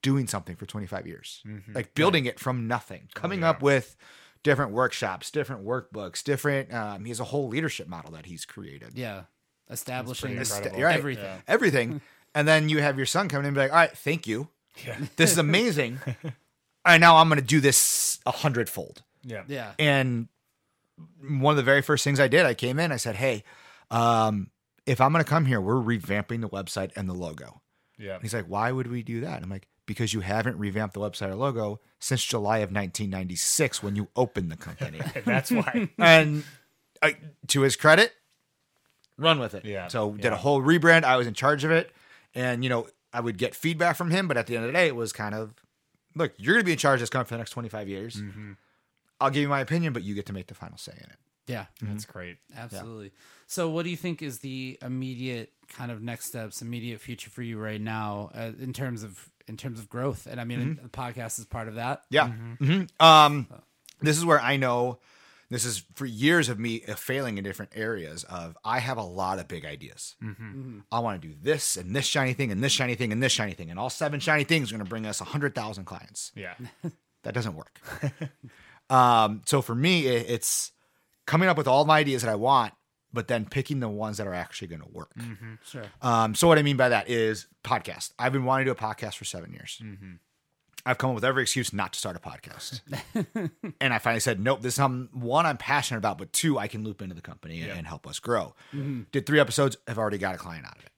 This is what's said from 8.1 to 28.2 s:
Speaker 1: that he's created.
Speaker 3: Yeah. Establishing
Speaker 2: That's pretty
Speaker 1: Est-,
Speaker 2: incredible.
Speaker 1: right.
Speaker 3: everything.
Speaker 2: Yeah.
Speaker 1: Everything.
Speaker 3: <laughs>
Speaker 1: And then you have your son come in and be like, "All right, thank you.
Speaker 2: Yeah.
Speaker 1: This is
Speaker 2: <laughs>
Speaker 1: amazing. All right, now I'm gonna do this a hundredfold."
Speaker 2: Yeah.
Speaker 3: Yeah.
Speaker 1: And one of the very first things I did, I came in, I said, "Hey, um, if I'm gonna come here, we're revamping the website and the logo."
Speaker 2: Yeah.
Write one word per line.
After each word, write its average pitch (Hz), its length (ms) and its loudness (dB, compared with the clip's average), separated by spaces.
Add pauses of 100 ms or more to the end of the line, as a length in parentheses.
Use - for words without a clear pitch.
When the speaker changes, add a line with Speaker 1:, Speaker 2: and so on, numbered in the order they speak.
Speaker 1:
that 78 160 -16
he's 85 180 -14
created. 71 500 -18
Speaker 3:
Yeah. 107 280 -10 (460)
Establishing 123 680 -8
Speaker 2:
That's 127 160 -4
pretty 101 180 -4
Speaker 1:
Est-, 98 60 -10
Speaker 2:
incredible. 131 120 0
Speaker 1:
right. 165 100 6
Speaker 3:
everything. 131 280 -4
Speaker 2:
Yeah. 95 220 -12
Speaker 1:
Everything. 147 580 2
Speaker 3:
<laughs> - 60 -20 (240)
Speaker 1:
And 147 120 2
then 156 220 6
you 151 120 2
have 143 160 2
your 135 100 -2
son 185 220 0
come 143 100 -4
in 143 80 -4
and 143 80 -2
be 139 60 2
like, 135 100 2
"All 160 60 6
right, 165 200 6
thank 160 300 -4
you. 113 220 -4 (360)
Speaker 2:
Yeah. 110 120 -10 (180)
Speaker 1:
This 165 160 6
is 165 60 4
Speaker 2:
<laughs> 156 120 4
Speaker 1:
amazing. 151 560 2
All 135 260 -8 (540)
right, 170 160 10
now 170 160 12
I'm 160 120 10
gonna 147 120 4
do 135 180 6
this - 680 4
a 120 40 0
hundredfold." 117 680 -4 (220)
Speaker 2:
Yeah. 110 240 -12
Speaker 3:
Yeah. 123 320 -10
Speaker 1:
And 131 480 2 (920)
one 139 340 2
of 147 40 4
the 135 60 2
very 139 180 6
first 147 220 2
things 139 160 2
I 139 80 6
did, 156 180 6
I 123 80 4
came 127 240 -2
in, 165 140 0
I 127 60 -2
said, 110 180 -4
"Hey, 113 280 -2 (460)
um, 113 640 2 (340)
if 131 160 2
I'm 135 120 6
gonna 165 100 4
come 156 220 2
here, 127 140 2
we're 98 220 2
revamping 107 600 -2
the 107 80 -6
website 95 460 -6
and 98 140 -4
the 90 40 -6
logo." 78 480 -10 (360)
Speaker 2:
Yeah. 95 240 -10